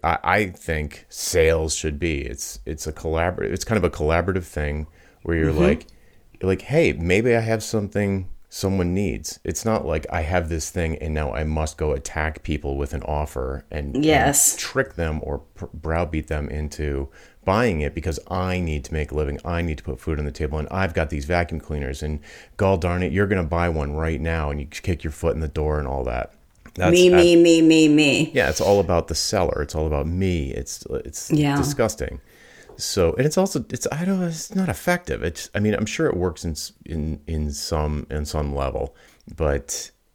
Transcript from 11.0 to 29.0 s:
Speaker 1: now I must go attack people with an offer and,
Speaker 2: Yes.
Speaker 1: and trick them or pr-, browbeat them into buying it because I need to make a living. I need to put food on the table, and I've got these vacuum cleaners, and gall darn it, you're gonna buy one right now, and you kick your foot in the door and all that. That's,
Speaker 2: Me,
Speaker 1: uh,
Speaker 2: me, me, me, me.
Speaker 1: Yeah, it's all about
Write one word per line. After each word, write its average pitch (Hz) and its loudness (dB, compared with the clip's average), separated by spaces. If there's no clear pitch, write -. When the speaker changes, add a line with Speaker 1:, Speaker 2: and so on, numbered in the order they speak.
Speaker 1:
now 73 -2
I 78 -2
must 78 -2
go 76 0
attack 78 -4
people 71 -4
with 71 -4
an 71 -6
offer 73 -4
and, 73 -4
Speaker 2:
Yes. 143 4
Speaker 1:
and - -8
trick - -2
them 78 -2
or 71 -6
pr-, - -14
browbeat 78 -2
them 76 -4
into 73 -4
buying 104 2
it 71 -2
because 78 -4
I 92 -2
need 78 -2
to - -10
make 76 -4
a - -4
living. 71 -2
I 85 -2
need 80 -2
to - -14
put - -8
food 76 -4
on 73 -2
the 71 -4
table, 76 -4
and 76 -4
I've 92 -2
got 78 0
these 71 -4
vacuum 82 0
cleaners, 71 -6
and 76 -4
gall 98 4
darn 87 0
it, 76 -2
you're 98 2
gonna 95 0
buy 85 0
one 73 -2
right 80 -2
now, 80 -2
and 73 -4
you 71 -6
kick - -6
your 78 -4
foot - 0
in - -4
the 78 -2
door 76 0
and 71 -4
all 67 -4
that. 62 -4
That's, 90 2
Speaker 2:
Me, 180 8
Speaker 1:
uh, - 8
Speaker 2:
me, 175 8
me, 170 8
me, 160 8
me. 147 4
Speaker 1:
Yeah, 87 4
it's - 0
all 101 6
about 85 2